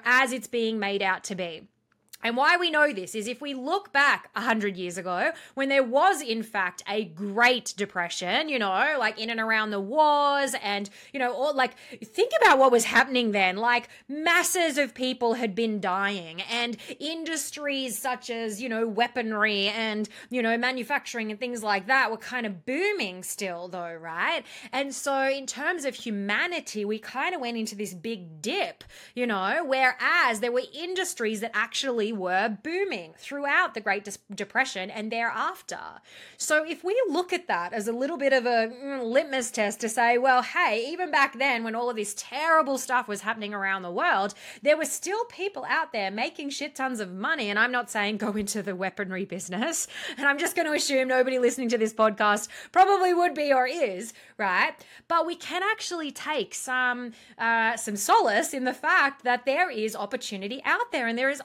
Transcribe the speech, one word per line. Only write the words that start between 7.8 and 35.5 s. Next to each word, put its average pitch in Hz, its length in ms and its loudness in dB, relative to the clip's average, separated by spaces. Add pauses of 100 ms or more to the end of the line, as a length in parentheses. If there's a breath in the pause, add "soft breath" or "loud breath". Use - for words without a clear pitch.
you 277 100 -2
know, 220 400 2
like, 220 220 0
in 220 100 -6
and 226 100 -4
around 220 320 0
the 202 100 -2
wars 285 840 4
and, 202 260 -2 (220 loud breath)
you 277 80 -6
know, 247 140 0
all, 277 200 0
like, 254 220 0 (280 loud breath)
think 466 280 0 (100)
about 349 160 10
what 269 140 8
was 233 140 6
happening 247 460 4
then. 190 260 2
Like, 240 320 2 (180 loud breath)
masses 330 680 2
of 277 180 0
people 254 380 0
had 233 200 -2
been 214 280 0
dying 185 640 -2
and 240 340 -4 (220 loud breath)
industries 294 1000 -4
such 247 320 -6
as, 226 320 -6
you 254 80 -6
know, 226 180 0
weaponry 214 800 0
and, 214 400 -2 (220 loud breath)
you 247 120 -2
know, 226 160 2
manufacturing 247 720 -2
and 214 100 -8
things 240 220 -6
like 202 260 0
that 254 220 4
were 226 80 -4
kind 240 280 -6
of 185 200 -8
booming 262 580 -2
still, 180 440 -8
though, 170 280 -8
right? 180 480 -4 (280 loud breath)
And 269 240 -4
so 269 320 0
in 269 180 -2
terms 311 380 -4
of 262 120 -4
humanity, 214 880 -4
we 214 140 -2
kind 311 360 -4
of 294 60 -6
went 233 160 -4
into 220 180 -4
this 196 180 -8
big 175 480 -10
dip, 226 440 -4 (280 loud breath)
you 247 140 -2
know, 214 380 0
whereas 262 720 2
there 240 140 0
were 254 80 2 (120)
industries 320 680 -4
that 226 120 -6
actually 226 600 -2
were 190 500 0
booming 302 540 -4
throughout 285 560 0
the 226 80 -6
Great 202 240 -2
Des-, 202 120 -12 (160)
Depression 202 560 -2
and 220 220 -8
thereafter. 233 680 -4 (580 loud breath)